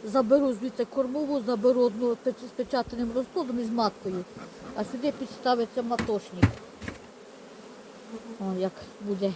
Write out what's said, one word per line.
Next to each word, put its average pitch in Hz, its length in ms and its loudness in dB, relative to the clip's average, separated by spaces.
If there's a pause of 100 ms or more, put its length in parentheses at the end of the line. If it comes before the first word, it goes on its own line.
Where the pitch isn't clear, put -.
заберу 262 480 6
звідси 233 320 -2
кормову, 269 560 0
заберу 240 400 4
одну 233 440 2
печ-, 254 240 -2
з - 80 -12
печатаним 240 580 -2
розплодом 247 460 0
і 233 40 0
з 220 60 -2
маткою, 202 540 0 (520)
а 208 80 0
сюди 269 280 0
підставиться 247 680 0
матошник. 214 640 2 (2000)
О, 190 180 -2
як 185 140 0 (280)
буде. 202 360 0